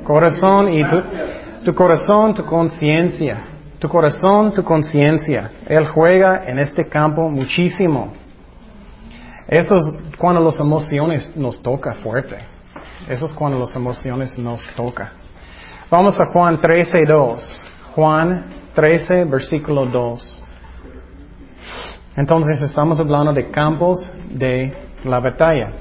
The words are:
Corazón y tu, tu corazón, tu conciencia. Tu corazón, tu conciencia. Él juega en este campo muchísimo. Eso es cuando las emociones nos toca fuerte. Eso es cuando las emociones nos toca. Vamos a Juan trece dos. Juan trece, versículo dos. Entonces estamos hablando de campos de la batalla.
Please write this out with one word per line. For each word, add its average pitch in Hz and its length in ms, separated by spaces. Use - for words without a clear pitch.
Corazón 175 640
y 156 140
tu, 180 180
tu 170 80
corazón, 196 600
tu 175 100
conciencia. 160 920
Tu 156 100
corazón, 190 640
tu 202 120
conciencia. 151 880
Él 151 220
juega 185 580
en 123 120
este 143 300
campo 151 400
muchísimo. 147 840
Eso 175 300
es 160 80
cuando 175 240
las 156 160
emociones 151 800
nos 127 260
toca 123 320
fuerte. 110 420
Eso 131 180
es 151 60
cuando 143 260
las 123 180
emociones 123 640
nos 120 280
toca. 120 360
Vamos 190 300
a 156 60
Juan 175 340
trece 170 460
dos. 139 520
Juan 156 500
trece, 165 500
versículo 139 640
dos. 120 560
Entonces 151 440
estamos 151 400
hablando 147 320
de 139 180
campos 160 560
de 131 460
la 123 160
batalla. 131 500